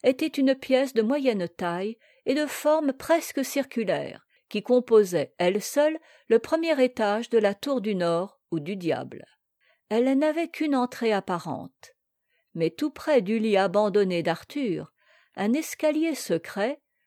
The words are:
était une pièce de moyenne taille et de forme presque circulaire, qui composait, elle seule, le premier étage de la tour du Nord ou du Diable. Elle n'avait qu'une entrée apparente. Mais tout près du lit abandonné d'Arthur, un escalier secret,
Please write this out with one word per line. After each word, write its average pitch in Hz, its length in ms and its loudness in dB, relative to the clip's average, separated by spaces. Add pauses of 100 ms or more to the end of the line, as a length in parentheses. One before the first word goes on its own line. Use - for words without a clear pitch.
était 269 240 2
une 269 280 2
pièce 262 380 0
de 226 80 2
moyenne 226 460 0
taille 180 500 -6 (280)
et - 80 0
de 302 120 0
forme 302 460 0
presque 294 540 -2
circulaire, 185 800 -4 (220)
qui 208 120 -4
composait, 208 760 4
elle 185 240 2
seule, 302 360 0 (300)
le 226 120 4
premier 320 440 0
étage 226 460 0
de 233 80 4
la 202 160 4
tour 269 260 -4
du 208 160 -2
Nord 175 460 -2 (100)
ou 165 80 -2
du 160 160 -8
Diable. 131 500 -6 (640)
Elle 254 280 2
n'avait 311 320 0
qu'une 302 260 -2
entrée 247 380 0
apparente. - 840 -6 (600)
Mais 165 160 0
tout 302 180 -4
près 294 320 0
du 202 160 -2
lit 214 200 2
abandonné 190 640 2
d'Arthur, 165 680 -4 (440)
un 214 180 -2
escalier 311 640 -2
secret, 202 680 -4 (260)